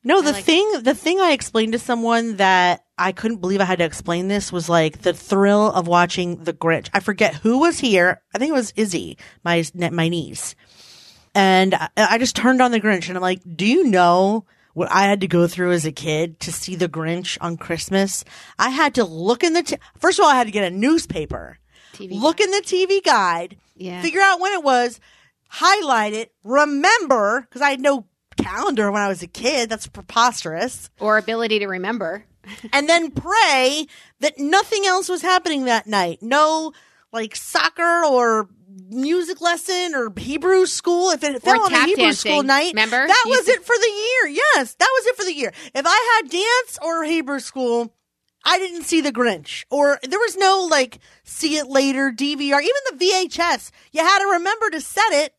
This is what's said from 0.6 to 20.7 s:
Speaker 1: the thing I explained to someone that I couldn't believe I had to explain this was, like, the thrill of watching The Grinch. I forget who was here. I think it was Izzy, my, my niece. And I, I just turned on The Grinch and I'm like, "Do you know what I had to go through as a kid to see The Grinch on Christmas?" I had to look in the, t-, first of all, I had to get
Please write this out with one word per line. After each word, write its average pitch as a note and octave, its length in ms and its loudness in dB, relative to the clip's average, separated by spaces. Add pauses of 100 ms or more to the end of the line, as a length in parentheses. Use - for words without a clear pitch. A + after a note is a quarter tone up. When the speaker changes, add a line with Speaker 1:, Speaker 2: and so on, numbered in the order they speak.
Speaker 1:
the C4 120 2
thing F4+ 240 -2
I F4+ 120 4
explained A3+ 420 -2
to A#3 60 -4
someone A#3 580 -2
that F#3 480 2 (120)
I F#3 140 -2
couldn't A3 300 -4
believe F#3 180 0
I F#3+ 60 2
had F3+ 140 -2
to E3+ 60 2
explain F3 440 -4
this G3+ 240 -4
was, F3 160 -6
like, D#3+ 320 2
the F3+ 120 0
thrill G3+ 580 2
of F3+ 160 -2
watching F3 580 0
The E3 80 -2
Grinch. E3 400 -2
I - 80 2
forget G3 340 0
who A3+ 240 0
was E4 200 2
here. F#3 420 2 (120)
I G#3+ 40 -6
think C4 120 -2
it D#4+ 40 -2
was B3+ 220 -2
Izzy, E3+ 420 -4 (260)
my, E3+ 200 0 (120)
my E3+ 320 -2
niece. E3 480 -6 (800)
And F#3+ 400 4
I, D#3+ 220 -4
I G#3 220 4
just B3 160 -2
turned B3+ 260 2
on B3+ 100 4
The A3+ 80 0
Grinch F#3+ 300 -2
and F#3 80 -6
I'm F3+ 40 -4
like, F#3 200 -2 (140)
"Do E3+ 100 -4
you C#4+ 180 4
know F#3+ 600 4 (280)
what F3+ 180 -4
I F#3+ 120 4
had G3+ 180 2
to G3 60 -4
go E3+ 180 4
through F3+ 280 -2
as E3 120 -2
a D#3 60 -4
kid D#3 500 -6
to - 120 -10
see - 220 -10
The F3+ 140 -2
Grinch E3 520 -6
on E3+ 160 -6
Christmas?" G3 680 -4 (340)
I A3+ 120 2
had C#4+ 260 0
to B3 80 2
look F3+ 400 -2
in E4+ 100 2
the, F4 100 2
t-, - 120 -6 (240)
first F4 200 2
of G4+ 60 6
all, D4+ 60 6
I C4+ 40 6
had B3 120 2
to G#3+ 40 -10
get G3 200 -2